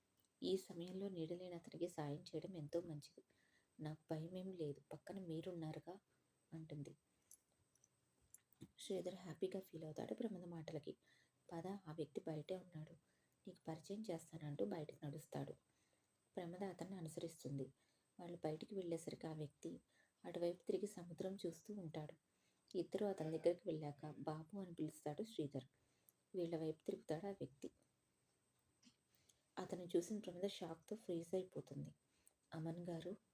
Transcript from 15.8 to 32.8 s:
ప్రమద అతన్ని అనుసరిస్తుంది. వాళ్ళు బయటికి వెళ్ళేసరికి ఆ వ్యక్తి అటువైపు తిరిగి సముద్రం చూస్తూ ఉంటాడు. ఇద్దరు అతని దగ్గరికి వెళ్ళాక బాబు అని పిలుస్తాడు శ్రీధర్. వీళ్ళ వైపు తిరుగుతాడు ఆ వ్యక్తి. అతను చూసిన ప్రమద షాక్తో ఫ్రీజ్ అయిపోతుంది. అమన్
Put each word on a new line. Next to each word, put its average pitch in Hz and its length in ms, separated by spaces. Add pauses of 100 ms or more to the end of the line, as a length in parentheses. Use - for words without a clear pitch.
ప్రమద 180 280
అతన్ని 190 320
అనుసరిస్తుంది. 147 760 (480)
వాళ్ళు 175 240
బయటికి 156 300
వెళ్ళేసరికి 170 520
ఆ 160 60
వ్యక్తి 151 480 (440)
అటువైపు 175 380
తిరిగి 202 240
సముద్రం 185 600
చూస్తూ 170 280
ఉంటాడు. 160 400 (640)
ఇద్దరు 190 280
అతని 160 240
దగ్గరికి 170 380
వెళ్ళాక 151 500
బాబు 160 420
అని 175 140
పిలుస్తాడు 151 500
శ్రీధర్. 143 440 (640)
వీళ్ళ 170 220
వైపు 160 300
తిరుగుతాడు - 400
ఆ - 40
వ్యక్తి. - 400 (1900)
అతను 180 380
చూసిన 175 220
ప్రమద 180 280
షాక్తో 180 500
ఫ్రీజ్ 170 380
అయిపోతుంది. 147 600 (600)
అమన్ 165 340